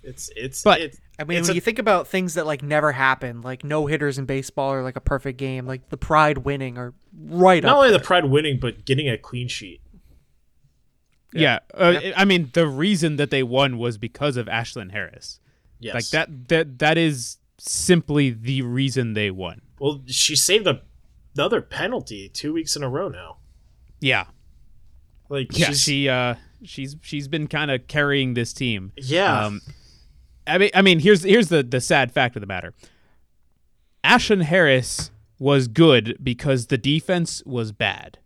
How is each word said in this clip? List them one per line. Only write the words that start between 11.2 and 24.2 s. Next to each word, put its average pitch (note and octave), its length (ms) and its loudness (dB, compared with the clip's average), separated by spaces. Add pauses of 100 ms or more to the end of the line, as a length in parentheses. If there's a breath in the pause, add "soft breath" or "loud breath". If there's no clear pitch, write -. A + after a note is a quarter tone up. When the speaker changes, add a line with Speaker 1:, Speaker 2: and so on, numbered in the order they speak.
Speaker 2:
Yeah. C#3+ 280 2 (140)
Speaker 3:
Yeah. - 140 -16
Speaker 2:
Uh, F3 160 4
Speaker 3:
Yeah. F#3 140 -8
Speaker 2:
I G3 80 4
mean, F3+ 280 2
the E3 140 2
reason D3+ 480 0
that C#3 140 -2
they C3+ 140 0
won B2+ 340 0
was A#2 200 -4
because B2+ 400 -6
of A2+ 100 -6
Ashlyn A2+ 440 -6
Harris. - 480 -12 (400)
Speaker 1:
Yes. G#2+ 140 -10
Speaker 2:
Like, A#2+ 160 -4
that, D3 400 -4
that, D#3+ 300 0
that D3+ 180 4
is D3+ 400 -2 (200)
simply D3 720 2
the A#2+ 320 -4
reason B2 520 -2
they G#2 180 -2
won. F#2 300 -10 (180)
Speaker 1:
Well, C#3 260 -4
she C3 300 -2
saved G3 320 2
a, C#3 140 0 (540)
another F#3 260 0
penalty D3 680 -8
two - 240 -8
weeks D#3+ 220 -4
in C#3+ 80 -8
a B2+ 60 -4
row D#3+ 180 -4
now. - 300 -14 (640)
Speaker 2:
Yeah. B2 240 2 (1080)